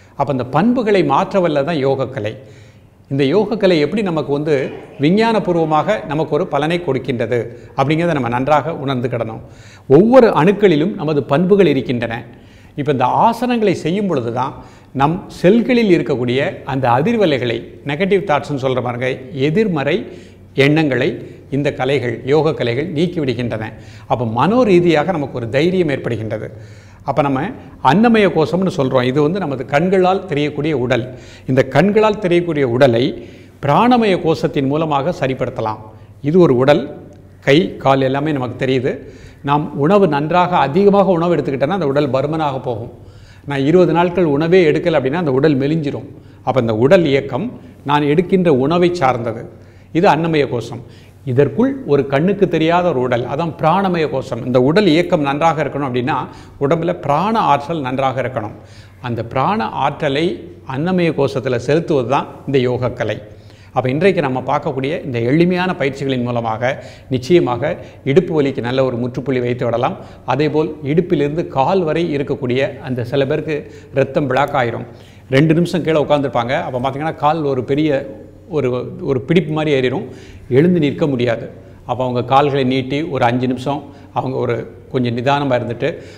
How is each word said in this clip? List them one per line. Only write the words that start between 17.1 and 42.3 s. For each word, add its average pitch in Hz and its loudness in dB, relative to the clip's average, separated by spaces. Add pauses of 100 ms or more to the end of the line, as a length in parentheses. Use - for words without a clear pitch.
negative 180 0
தாட்ஸ்னு 139 -2
சொல்ற 127 0
பாருங்க, 123 -4 (240)
எதிர்மறை 156 0 (560)
எண்ணங்களை 143 2 (260)
இந்த 143 -2
கலைகள், 123 -2
யோக 147 2
கலைகள் 131 -4
நீக்கிவிடுகின்றன. 123 -4 (340)
அப்ப 127 -2
மனோ 147 2
ரீதியாக 175 4
நமக்கு 143 -6
ஒரு 117 -6
தைரியம் 165 2
ஏற்படுகின்றது. 113 -6 (540)
அப்ப 139 0
நம்ம 139 0 (420)
அன்னமய 214 6
கோஷம்னு 170 0
சொல்றோம். 131 2
இது 127 2
வந்து 170 0
நமது 139 -4
கண்களால் 185 2
தெரியக்கூடிய 147 -2
உடல். 120 -2 (280)
இந்த 131 2
கண்களால் 202 2
தெரியக்கூடிய 170 0
உடலை 123 2 (340)
பிராணமய 214 4 (120)
கோஷத்தின் 151 0
மூலமாக 151 0
சரிப்படுத்தலாம். 127 -4 (440)
இது 156 2
ஒரு 151 6
உடல், 139 2 (380)
கை, 160 2
கால் 135 2
எல்லாமே 135 0
நமக்கு 127 -4
தெரியுது. 131 0 (460)
நாம் 147 0
உணவு 190 4
நன்றாக 160 0
அதிகமாக 185 4
உணவு 170 2
எடுத்துக்கிட்டோன்னா 143 -2
அந்த 156 -2
உடல் 139 0
பருமனாக 143 -2